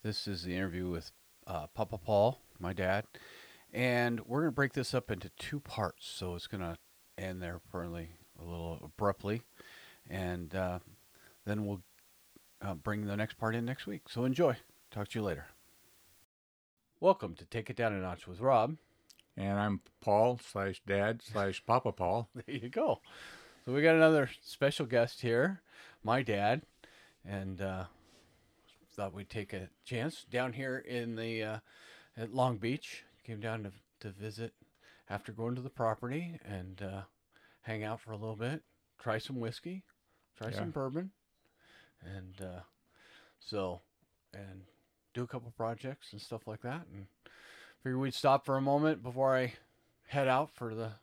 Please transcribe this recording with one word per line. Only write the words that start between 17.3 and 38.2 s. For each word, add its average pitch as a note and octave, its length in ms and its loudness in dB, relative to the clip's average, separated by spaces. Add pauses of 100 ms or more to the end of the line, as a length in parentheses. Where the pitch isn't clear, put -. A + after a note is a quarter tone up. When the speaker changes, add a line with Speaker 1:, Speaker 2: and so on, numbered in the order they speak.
Speaker 1:
to - 80 -18
Take A2 260 -6
It A#2+ 60 -6
Down A2+ 160 2
a G2 80 -2
Notch F2+ 280 -6
with F#2 120 -12
Rob. B2+ 380 4 (580)
Speaker 2:
And G2 240 0
I'm G#2 220 0 (180)
Paul A2+ 420 6
slash G2 460 -4
Dad G2+ 340 2
slash G2+ 440 -2
Papa A#2 260 4
Paul. F#2+ 400 0
Speaker 1:
<laughs> - 20 -20
There B2 220 -10
you A#2+ 140 -6
go. A#3+ 320 0 (640)
So B2 80 -2
we C#3+ 80 4
got D#3+ 140 10
another D#3+ 340 8 (120)
special - 440 0
guest A#2 360 2
here, C3 400 4 (400)
my A#2+ 220 2
dad, G#2+ 400 2 (600)
and, F#2+ 360 -4
uh, F#2+ 240 -4 (1040)
thought G2 240 -8
we'd G2 160 -12
take G#2 240 -6
a F#2+ 160 -8 (140)
chance B2+ 400 -6
down B2 300 -2
here C3 240 -4
in A#2 400 -4
the, A2+ 260 -2
uh, A2 160 -4 (580)
at A2+ 160 -8
Long B2+ 240 2
Beach. A#2 460 -4 (200)
Came A2 180 -10
down A2+ 220 -4
to, G2 80 -8 (280)
to G#2+ 100 -10
visit G#2+ 440 -8 (560)
after G2+ 240 -6
going A#2 220 -2
to B2+ 60 -6
the B2+ 80 -8
property B2+ 760 -2
and, F#2 380 -8
uh, G2 200 -6 (600)
hang G#2+ 220 -4
out A2 160 -4
for A2+ 140 -14
a G#2+ 40 -8
little A2 200 -6